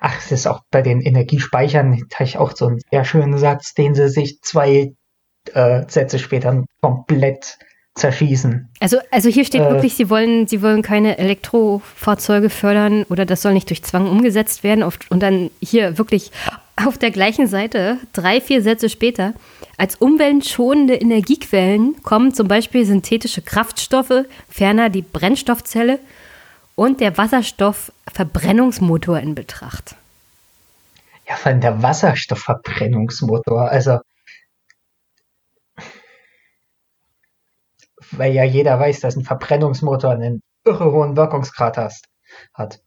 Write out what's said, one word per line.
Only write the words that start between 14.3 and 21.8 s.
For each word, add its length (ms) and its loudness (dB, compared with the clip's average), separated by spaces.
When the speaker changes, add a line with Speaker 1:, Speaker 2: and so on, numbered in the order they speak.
Speaker 2:
werden. 200 2
Auf, 160 -4
und 140 2
dann 260 0
hier 380 0
wirklich 340 -2
auf 140 -2
der 100 0
gleichen 380 0
Seite, 500 -2
drei, 280 0
vier 200 0
Sätze 280 0
später, 440 -2
als 180 -4
umweltschonende 1000 2
Energiequellen 1080 0